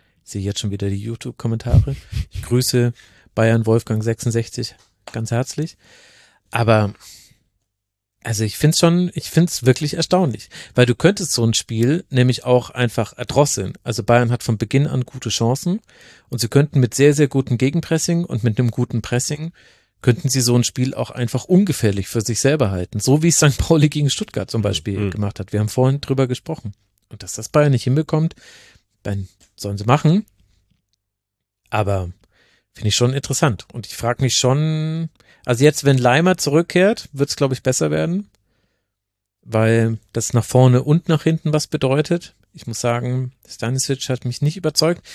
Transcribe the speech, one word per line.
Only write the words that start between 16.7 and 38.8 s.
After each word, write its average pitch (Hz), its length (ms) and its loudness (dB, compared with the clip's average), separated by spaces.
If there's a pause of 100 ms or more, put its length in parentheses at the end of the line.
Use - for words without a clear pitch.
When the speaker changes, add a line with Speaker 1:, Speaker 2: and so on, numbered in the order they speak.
Speaker 1:
mit 123 140 2
sehr, 143 200 6
sehr 147 140 4
gutem 131 300 -2
Gegenpressing 165 680 -2
und 113 180 -4
mit 110 160 0
einem 123 100 2
guten 120 320 -2
Pressing 151 520 -4 (480)
könnten 123 280 2
sie 131 120 0
so 120 140 2
ein 120 80 4
Spiel 127 300 -4
auch 117 160 -6
einfach 123 360 -6
ungefährlich 120 640 2
für 117 140 -2
sich 107 200 -6
selber 135 280 2
halten. 92 300 -4
So 147 240 2
wie 170 60 4
es - 100 2
Sankt 147 180 4
Pauli 156 320 4
gegen 147 220 -2
Stuttgart - 400 -6
zum 113 100 -2
Beispiel 98 380 -4
Speaker 2:
Mhm. 101 120 -2
Speaker 1:
gemacht 101 280 -6
hat. 95 120 -10
Wir 104 80 -2
haben 107 100 -2
vorhin 135 320 0
drüber 135 260 -2
gesprochen. 127 460 -8 (360)
Und 101 140 -20
dass 92 80 -14
das - 160 -12
Bayern 147 240 4
nicht 123 140 0
hinbekommt, 156 500 0 (640)
dann 98 280 -6 (260)
sollen 101 220 -6
sie 101 80 -8
machen. 151 400 2 (1400)
Aber 98 420 -2 (640)
finde - 160 -4
ich - 80 0
schon 123 160 2
interessant. 135 580 -2
Und 110 160 -12
ich - 80 -16
frag 117 240 -4
mich 131 160 0
schon, 156 720 -2 (380)
also 123 180 0
jetzt, 147 220 2
wenn 139 120 6
Leimer 147 400 4
zurückkehrt, 175 760 0
wird's, 139 240 -2
glaub 135 160 0
ich, - 100 -6
besser 147 280 0
werden. 165 380 -2 (1120)